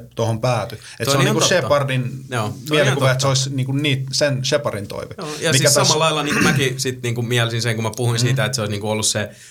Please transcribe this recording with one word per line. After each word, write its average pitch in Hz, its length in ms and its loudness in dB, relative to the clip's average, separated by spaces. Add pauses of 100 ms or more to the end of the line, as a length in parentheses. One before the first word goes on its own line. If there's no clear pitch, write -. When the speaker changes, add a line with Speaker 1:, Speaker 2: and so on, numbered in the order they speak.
(160)
Speaker 1:
tohon 110 260 0
päätyi. 117 360 -2
Et - 60 -20 (140)
Speaker 2:
Toi 117 80 -4
Speaker 1:
se 135 60 2
Speaker 2:
on 139 60 4
Speaker 1:
on 135 40 4
Speaker 2:
ihan 135 40 4
Speaker 1:
niinku - 140 2
Speaker 2:
totta. 160 160 4
Speaker 1:
Shepardin 131 460 2 (280)
Speaker 2:
Joo, 110 200 -2
toi 104 40 -6
on - 20 -8 (140)
Speaker 1:
mielikuva, 135 360 2
Speaker 2:
ihan 131 60 6
Speaker 1:
että 131 100 0
se 139 60 0
Speaker 2:
totta. - 0 -
Speaker 1:
olisi 135 220 0
niinku 131 220 -2
niit-, 139 400 0
sen 135 340 0
Shepardin 104 420 -2
toive. - 300 -10
Speaker 2:
Joo, 170 100 -10
ja 151 80 -8
Speaker 1:
Mikä 160 220 -2
Speaker 2:
siis 143 160 4
Speaker 1:
taas 135 140 4
Speaker 2:
samalla 156 180 2
lailla 151 180 0
niinku 147 180 0
mäkin 135 380 2
sit 123 240 -4
niinku 120 180 -2
mielisin 117 400 0
sen, 113 140 0
kun 113 80 -2
mä 110 140 0
puhuin 120 240 0
Speaker 1:
Mm. 123 40 2
Speaker 2:
siitä, 117 200 2
että 104 100 -2
se 113 60 -4
olisi 104 100 -2
niinku 104 180 -4
ollut 107 180 -2
se 104 220 -2 (220)